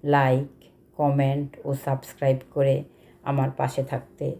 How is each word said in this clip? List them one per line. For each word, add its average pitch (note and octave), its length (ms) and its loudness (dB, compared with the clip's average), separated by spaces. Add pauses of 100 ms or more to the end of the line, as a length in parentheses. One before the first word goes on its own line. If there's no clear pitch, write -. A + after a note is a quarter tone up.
লাইক, C#3 440 4 (500)
কমেন্ট C#3 680 0
ও C#3+ 80 -2
সাবস্ক্রাইব C3+ 640 -2 (160)
করে C#3 300 2 (400)
আমার C3+ 340 0
পাশে C3+ 260 -2
থাকতে - 560 -8